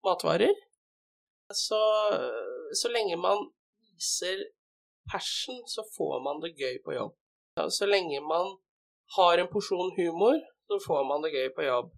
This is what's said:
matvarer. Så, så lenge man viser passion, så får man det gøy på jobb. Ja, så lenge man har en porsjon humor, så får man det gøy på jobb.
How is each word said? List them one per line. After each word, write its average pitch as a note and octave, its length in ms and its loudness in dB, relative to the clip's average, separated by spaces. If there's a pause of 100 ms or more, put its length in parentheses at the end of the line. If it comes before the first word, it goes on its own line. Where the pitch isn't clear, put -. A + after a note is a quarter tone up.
matvarer. F3+ 500 4 (960)
Så, - 280 -2 (960)
så A#3 160 -2
lenge G#3 280 0
man G3 260 2 (500)
viser - 460 -4 (680)
passion, - 600 -6
så - 160 -8
får - 400 -4
man C#3+ 180 -4
det E3 160 -10
gøy - 240 -6
på - 140 -8
jobb. C#3+ 200 -6 (420)
Ja, - 100 -2
så - 180 -2
lenge F3 360 2
man E3+ 340 -2 (560)
har F3 260 6
en F3+ 140 0
porsjon F#3 420 -2
humor, F#3 460 4 (240)
så G3+ 160 -2
får D3 260 0
man D3 160 0
det D#3 120 -4
gøy C3 200 0
på D#3 140 -4
jobb. B2 300 0